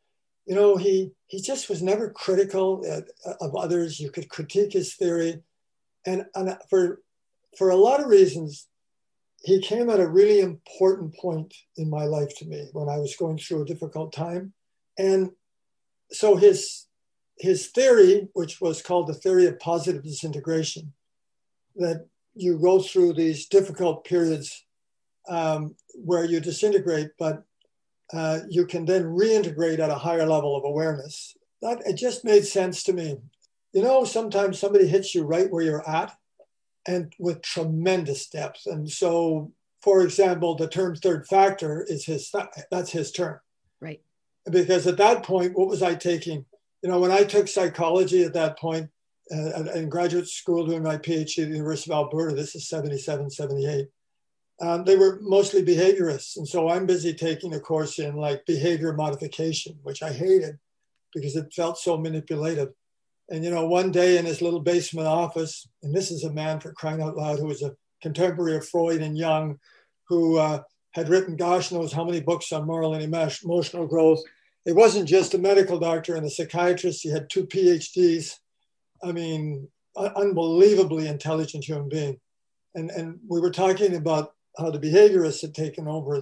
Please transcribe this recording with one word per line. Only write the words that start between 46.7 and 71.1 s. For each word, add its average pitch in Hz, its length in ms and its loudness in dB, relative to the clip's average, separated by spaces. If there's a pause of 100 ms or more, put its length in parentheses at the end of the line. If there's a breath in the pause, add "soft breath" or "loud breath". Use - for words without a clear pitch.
You 180 80 -4
know, 180 100 2
when 180 120 4
I 202 120 6
took 202 240 2
psychology 180 760 2
at 160 100 -2
that 160 240 -2
point, 160 320 -6 (440)
uh, 156 300 -6 (120)
in 160 120 -6
graduate 175 400 -2
school 170 380 -2
doing 165 180 -2
my 156 140 -2
P 165 180 -4
H 156 200 -4
D 165 80 -2
at 151 60 -4
the 156 60 -6
University 151 360 -6
of 151 60 0
Alberta, 156 380 -2
this 147 200 -8
is 147 120 -14
seventy-seven, 143 640 -6
seventy-eight, 139 580 -6 (760)
um, 170 220 -2
they 190 140 6
were 190 240 6
mostly 196 420 2
behaviorists. 175 720 2
And 151 100 -10
so 160 220 0
I'm 185 160 0
busy 170 280 0
taking 160 400 -4
a 151 60 -8
course 156 400 -4
in, 147 160 -6
like, 147 300 -4
behavior 160 480 0
modification, 151 920 -6
which 139 200 -12
I 156 80 -8
hated 156 480 2 (540)
because 143 220 -8
it 151 180 -8
felt 170 240 -4
so 170 200 -2
manipulative. 156 720 -6 (600)
And, 160 140 -8
you 175 80 -4
know, 165 140 -2
one 180 260 2
day 180 260 6
in 170 80 -2
his 165 160 -4
little 170 180 -2
basement 165 480 -2
office, 160 600 -2 (160)
and 147 120 -4
this 190 160 -2
is 160 120 -8
a 156 100 -6
man, 156 260 -4
for 160 140 -16
crying 156 280 -6
out 156 160 -6
loud, 151 220 -4
who 156 60 -4
was 143 180 -6
a 139 120 -8 (260)
contemporary 165 560 -2
of 147 100 -10
Freud 165 340 0
and 151 160 -6
Jung, 156 420 -2 (500 soft breath)
who, 165 280 2
uh, 156 240 0 (320)
had 165 140 -6
written 180 300 2